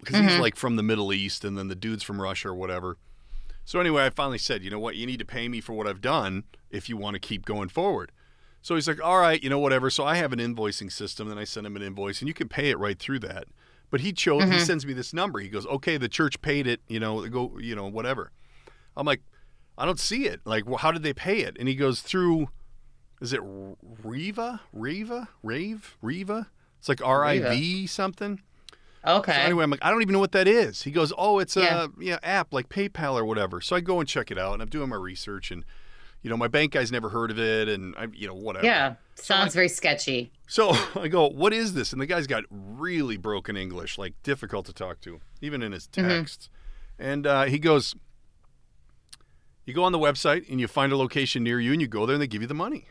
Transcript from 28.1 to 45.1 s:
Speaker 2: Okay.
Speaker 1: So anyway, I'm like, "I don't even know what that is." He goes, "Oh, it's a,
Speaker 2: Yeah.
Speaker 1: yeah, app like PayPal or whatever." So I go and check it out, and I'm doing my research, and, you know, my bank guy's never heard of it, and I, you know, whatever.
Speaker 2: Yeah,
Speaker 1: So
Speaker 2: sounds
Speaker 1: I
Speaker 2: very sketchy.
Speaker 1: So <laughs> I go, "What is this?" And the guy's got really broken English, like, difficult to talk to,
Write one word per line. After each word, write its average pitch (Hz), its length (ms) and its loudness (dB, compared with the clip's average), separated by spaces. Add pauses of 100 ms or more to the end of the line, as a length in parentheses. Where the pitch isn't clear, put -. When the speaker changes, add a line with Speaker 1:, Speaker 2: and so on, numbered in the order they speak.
Speaker 2:
Okay. 185 280 4
Speaker 1:
So 139 60 6
anyway, 165 240 4
I'm 147 80 4
like, 143 120 0
"I 170 60 4
don't 220 140 4
even 196 100 2
know 196 60 6
what 190 140 4
that 185 140 6
is." 202 360 4
He 139 80 -6
goes, 156 260 2
"Oh, 202 220 4
it's 185 180 0
a, 190 40 4
Speaker 2:
Yeah. 170 260 4 (120)
Speaker 1:
yeah, 175 220 -4
app 185 320 -2
like 127 160 -2
PayPal 165 460 -2
or 113 100 2
whatever." 101 340 0
So 175 160 -2
I 180 60 2
go 175 180 0
and 147 80 0
check - 220 -4
it 95 80 -6
out, 95 160 -2
and 110 80 -2
I'm 107 80 -4
doing 143 200 -4
my 113 60 -4
research, 92 540 -8
and, 87 160 -8 (560)
you 113 80 -6
know, 113 80 0
my 117 100 2
bank 147 260 2
guy's 123 180 0
never 113 180 -2
heard 113 220 -2
of 107 80 -4
it, 110 280 2
and 95 300 -4
I, 113 160 -8
you 101 140 -12
know, 92 80 -10
whatever. 98 280 -4
Speaker 2:
Yeah, 147 300 2 (220)
Speaker 1:
So - 80 -18
Speaker 2:
sounds 190 320 2
Speaker 1:
I - 20 2
Speaker 2:
very 180 120 4
sketchy. 139 640 -2 (140)
Speaker 1:
So 214 240 4
<laughs> 120 260 2
I 190 120 -4
go, 160 200 6
"What 151 240 2
is 220 220 0
this?" 123 200 -2
And 127 60 -4
the 139 60 -2
guy's 165 220 -2
got 113 240 -2
really 120 640 -4
broken 101 400 -4
English, 90 400 -8
like, 95 240 -8
difficult 113 460 -4
to 92 60 -16
talk 90 280 -10
to, 82 180 -16 (220)